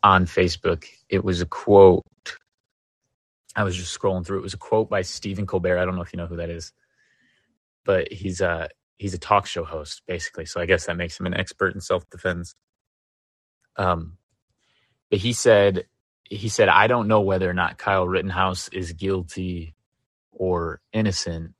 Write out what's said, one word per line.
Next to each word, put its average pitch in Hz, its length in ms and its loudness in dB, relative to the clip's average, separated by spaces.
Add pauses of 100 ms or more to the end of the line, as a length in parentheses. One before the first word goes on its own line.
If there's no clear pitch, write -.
on 95 220 8
Facebook, 85 600 -2 (240)
it 95 160 0
was 90 160 0
a 87 60 -2
quote. 98 560 8 (1500)
I 104 80 0
was 92 100 -2
just 90 240 -10
scrolling 92 260 -2
through. 98 140 -4
It 95 40 -6
was 95 120 -10
a - 40 -12
quote 110 300 0
by 101 140 -2
Stephen 98 440 -8
Colbert. 90 320 0
I 90 60 2
don't 92 120 -4
know 87 60 -6
if 85 100 -12
you - 40 -12
know 87 100 -8
who 85 100 -10
that 85 140 -8
is, 85 220 -12 (1120)
but 95 280 0
he's 92 280 -6
a, 85 280 -2 (300)
he's 98 160 -8
a 90 40 -10
talk 101 280 2
show - 180 -8
host, 78 420 -12
basically. 87 400 -10
So - 140 -8
I 85 60 -4
guess 85 200 2
that 85 100 -6
makes 87 220 -8
him 90 80 -6
an 90 80 -4
expert 98 400 -4
in 98 60 -10
self-defense. 87 760 -6 (1200)
Um, 85 440 -4 (920)
but 104 80 2
he 113 140 -2
said, 101 540 4 (360)
he 104 280 -8
said, 101 180 4
"I 92 180 6
don't 120 220 0
know 107 140 4
whether 92 280 0
or 90 40 -4
not 90 240 -2
Kyle 95 280 0
Rittenhouse 92 640 -2
is 90 240 -10
guilty 90 840 -6 (560)
or 85 500 -4 (120)
innocent 87 680 -4